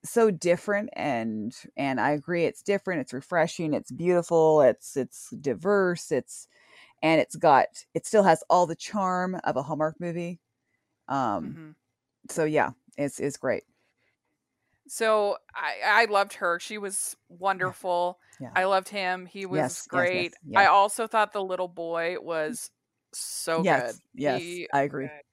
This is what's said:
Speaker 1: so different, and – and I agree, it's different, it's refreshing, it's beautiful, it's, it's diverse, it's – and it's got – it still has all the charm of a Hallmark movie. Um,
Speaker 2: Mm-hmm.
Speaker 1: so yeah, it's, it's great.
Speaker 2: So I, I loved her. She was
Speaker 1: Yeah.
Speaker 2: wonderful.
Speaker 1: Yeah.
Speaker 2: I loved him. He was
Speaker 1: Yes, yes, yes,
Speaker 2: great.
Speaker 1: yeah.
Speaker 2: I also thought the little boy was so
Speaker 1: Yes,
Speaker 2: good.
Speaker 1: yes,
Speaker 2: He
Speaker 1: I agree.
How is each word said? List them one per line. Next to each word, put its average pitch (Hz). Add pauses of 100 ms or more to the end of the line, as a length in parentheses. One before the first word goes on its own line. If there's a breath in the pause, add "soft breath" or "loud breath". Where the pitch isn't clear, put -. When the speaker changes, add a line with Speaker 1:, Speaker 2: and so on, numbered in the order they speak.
Speaker 1:
so 226
different, 185
and – 113 (200)
and 135
I 127
agree, 165
it's -
different, 190
it's -
refreshing, 160
it's -
beautiful, 165
it's, -
it's -
diverse, 170
it's – - (540 soft breath)
and 160
it's -
got – 151 (300)
it 165
still 214
has 165
all 180
the 160
charm 185
of -
a 135
Hallmark 156
movie. 175 (680)
Um, 139 (280)
Speaker 2:
Mm-hmm. 156 (580)
Speaker 1:
so 165
yeah, 151 (260)
it's, 143
it's 139
great. 123 (1200)
Speaker 2:
So 214 (180)
I, 170
I -
loved 202
her. 175
She -
was 202 (140)
Speaker 1:
Yeah. 175
Speaker 2:
wonderful. 185 (200 soft breath)
Speaker 1:
Yeah. 127
Speaker 2:
I 185
loved 190
him. 185
He 196
was 185
Speaker 1:
Yes, 151
yes, 131
yes, -
Speaker 2:
great. 180 (120)
Speaker 1:
yeah. 170
Speaker 2:
I 196
also 202
thought 214
the 202
little 185
boy 165
was 160 (440)
so -
Speaker 1:
Yes, 127
Speaker 2:
good. - (120)
Speaker 1:
yes, 131
Speaker 2:
He 175
Speaker 1:
I 139
agree. 143 (260)